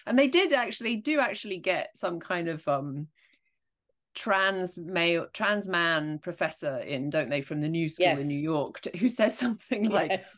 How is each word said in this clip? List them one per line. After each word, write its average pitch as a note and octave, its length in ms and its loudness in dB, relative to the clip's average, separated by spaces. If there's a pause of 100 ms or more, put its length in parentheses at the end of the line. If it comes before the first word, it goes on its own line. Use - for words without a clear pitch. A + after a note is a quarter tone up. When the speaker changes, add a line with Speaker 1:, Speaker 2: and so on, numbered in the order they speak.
Speaker 1:
and A#3 100 2
they C#4 100 8
did E4+ 260 4
actually, A#3 420 0
do C#4+ 240 0
actually G#3 400 -2
get F3 360 -2
some E3+ 240 -4
kind E3+ 300 -4
of, D#3 180 -6
um, C#3+ 400 -2 (1080)
trans F#3+ 640 0
male, E3+ 520 0
trans G#3 360 0
man E3 520 0
professor D#3+ 600 -4
in, C3+ 300 -4
don't C#3+ 200 0
they, C#3+ 120 0
from D3+ 200 -4
the D3+ 80 0
New E3 180 0
School F3 200 2
Speaker 2:
Yes. D3 140 2
Speaker 1:
in C#3+ 60 -2
New C#3+ 120 -2
York, D3+ 420 -2
to, - 160 -8
who A3+ 120 2
says A3+ 280 2
something A3 520 -2
like, E3+ 220 2
Speaker 2:
Yes. F#3 140 -2 (120)